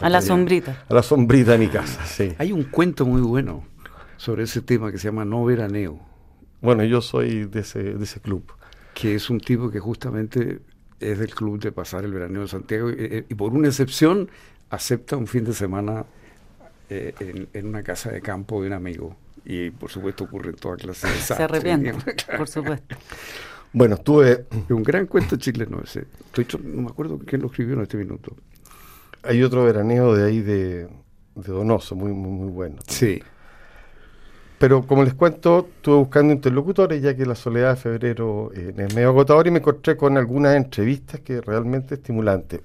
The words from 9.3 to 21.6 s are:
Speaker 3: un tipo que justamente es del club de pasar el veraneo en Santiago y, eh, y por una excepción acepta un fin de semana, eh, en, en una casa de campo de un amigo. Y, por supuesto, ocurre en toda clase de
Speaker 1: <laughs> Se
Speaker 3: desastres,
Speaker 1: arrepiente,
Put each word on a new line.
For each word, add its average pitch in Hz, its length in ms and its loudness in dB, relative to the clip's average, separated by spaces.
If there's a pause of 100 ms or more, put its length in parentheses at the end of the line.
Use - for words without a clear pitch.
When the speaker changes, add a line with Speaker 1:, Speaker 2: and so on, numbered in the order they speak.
Speaker 3:
un 117 100 0
tipo 120 300 -2
que 107 80 -6
justamente 110 800 -4 (380)
es 104 200 -4
del 110 160 -6
club 107 260 -6
de 107 120 -6
pasar 92 320 -8
el 101 80 -8
veraneo 95 300 -8
en 98 60 -8
Santiago 107 420 -4
y, 120 80 -6
eh, 113 300 -6
y 120 60 -10
por 104 200 -4
una 147 140 2
excepción 156 600 2 (400)
acepta 120 480 -6
un 120 100 -4
fin 117 180 -2
de 113 100 -2
semana, 104 500 -4 (840)
eh, - 300 -10
en, 95 340 -12
en 101 120 -10
una 107 160 -8
casa 95 280 -8
de 101 100 -8
campo 101 400 -8
de 95 60 -4
un 98 80 -6
amigo. 87 420 -10 (280)
Y, 87 260 -8
por 85 200 -14
supuesto, 95 340 -8
ocurre 90 260 -10
en 82 60 -14
toda 90 200 -10
clase 90 300 -12
de - 60 0
Speaker 1:
<laughs> - 20 -4
Se 85 40 -4
Speaker 3:
desastres, 120 320 -2
Speaker 1:
arrepiente, 160 340 0